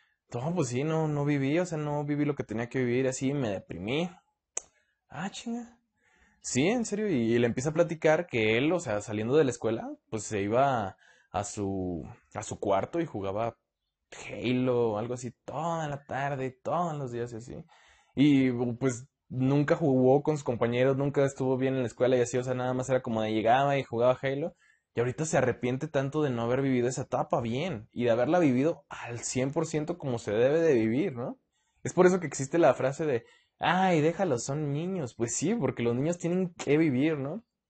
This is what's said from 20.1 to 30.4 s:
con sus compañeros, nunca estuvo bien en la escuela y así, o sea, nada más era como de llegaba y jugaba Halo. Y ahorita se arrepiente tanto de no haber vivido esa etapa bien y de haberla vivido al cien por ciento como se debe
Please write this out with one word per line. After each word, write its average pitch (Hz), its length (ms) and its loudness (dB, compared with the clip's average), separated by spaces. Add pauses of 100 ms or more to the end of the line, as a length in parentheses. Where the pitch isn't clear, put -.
con 151 140 0
sus 143 80 -10
compañeros, 123 520 2
nunca 139 280 0
estuvo 131 320 0
bien 131 180 0
en 131 80 0
la 123 60 -2
escuela 127 280 2
y 123 40 4
así, 120 180 0
o 123 60 -2
sea, 127 100 -2
nada 127 200 -2
más 127 140 -4
era 127 140 2
como 110 200 -2
de 110 100 -2
llegaba 127 460 4
y 127 60 -2
jugaba 123 380 2
Halo. 139 340 -4 (380)
Y 117 60 -2
ahorita 127 260 -2
se 160 120 0
arrepiente 127 500 0
tanto 139 340 -2
de 143 80 0
no 117 120 -2
haber 123 200 0
vivido 127 260 2
esa 135 140 -4
etapa 139 400 -2
bien 120 500 -6
y 117 120 -4
de 117 60 4
haberla 127 280 4
vivido 147 500 2
al 117 320 -10
cien 131 320 -2
por 160 140 -2
ciento 160 320 -4
como 123 200 -4
se 110 140 -4
debe 131 280 4